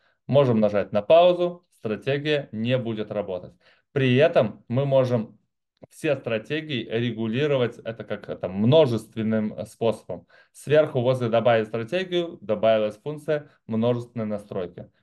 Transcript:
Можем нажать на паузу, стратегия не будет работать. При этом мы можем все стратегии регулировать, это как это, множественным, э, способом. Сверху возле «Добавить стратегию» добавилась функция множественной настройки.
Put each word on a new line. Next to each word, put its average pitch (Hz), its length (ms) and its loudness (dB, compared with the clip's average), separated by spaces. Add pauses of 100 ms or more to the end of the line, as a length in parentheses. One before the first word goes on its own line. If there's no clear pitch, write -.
(280)
Можем 127 320 4
нажать 104 320 0
на 101 100 0
паузу, 175 680 4
стратегия 139 800 -4
не 117 260 -2
будет 110 320 -6
работать. 98 440 -6 (360)
При 131 260 2
этом 147 520 2
мы 135 180 -2
можем 123 520 0 (520)
все 147 260 -2
стратегии 131 720 -6
регулировать, 117 920 -2
это - 260 -12
как - 240 -10
это, 87 200 -8
множественным, 110 1080 2
э, 107 120 -10
способом. - 640 -6 (240)
Сверху 151 480 0
возле 123 280 0
«Добавить 113 380 2
стратегию» 175 760 -4
добавилась 107 580 0
функция 147 520 -8 (160)
множественной 117 600 -4
настройки. 101 640 -10 (120)